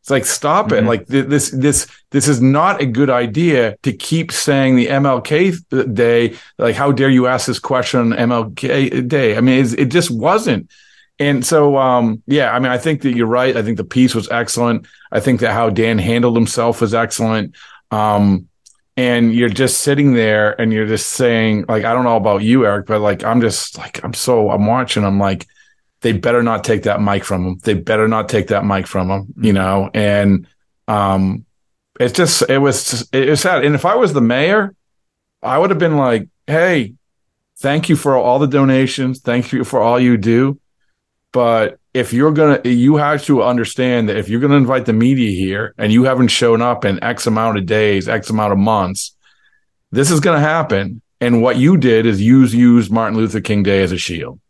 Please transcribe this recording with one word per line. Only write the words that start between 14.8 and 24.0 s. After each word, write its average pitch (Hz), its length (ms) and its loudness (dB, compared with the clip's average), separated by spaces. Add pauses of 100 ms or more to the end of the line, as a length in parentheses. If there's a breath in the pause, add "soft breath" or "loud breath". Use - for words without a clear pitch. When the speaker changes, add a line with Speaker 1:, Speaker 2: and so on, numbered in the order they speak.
Speaker 1:
I 110 80 0
think 120 200 0
that 113 120 0
how 101 160 0
Dan 110 300 0
handled 117 360 0
himself 117 460 0
was 110 140 -2
excellent. 110 600 -4 (340 loud breath)
Um, 104 580 0 (480)
and 120 380 2
you're 120 160 2
just 127 320 -2
sitting 143 320 2
there 107 440 2
and 113 140 0
you're 110 140 -2
just 110 220 -4
saying, 113 600 0
like, 110 160 -2
I 113 80 -2
don't 127 120 0
know 117 120 2
about 101 260 0
you, 120 220 2
Eric, 101 220 -2
but, 107 140 -2
like, 104 220 -2
I'm 117 200 0
just, - 340 -4
like, - 260 -16